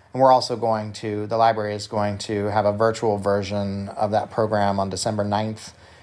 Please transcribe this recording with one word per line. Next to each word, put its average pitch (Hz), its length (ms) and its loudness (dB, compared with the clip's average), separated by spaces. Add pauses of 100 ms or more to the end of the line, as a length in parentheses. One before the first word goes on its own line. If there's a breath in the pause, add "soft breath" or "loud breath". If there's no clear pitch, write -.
(120 soft breath)
And 127 100 0
we're 131 100 8
also 123 240 2
going 110 380 -2
to, 107 320 -6
the 113 100 -4
library 110 380 2
is 104 120 -8
going 104 320 -2
to 104 280 -2
have 104 180 0
a 104 80 4
virtual 110 460 0
version 101 720 -2
of 104 220 -2
that 104 180 0
program 101 480 0
on 98 120 0
December 104 340 -2
ninth, 107 480 -4 (300 loud breath)